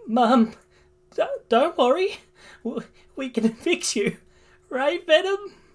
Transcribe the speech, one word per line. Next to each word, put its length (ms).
Mom, 460
d-, 80
don't 280
worry. 400
W-, 220
we 140
can 200
<laughs> 40
fix 420
you. 220
Right, 360
Venom? 480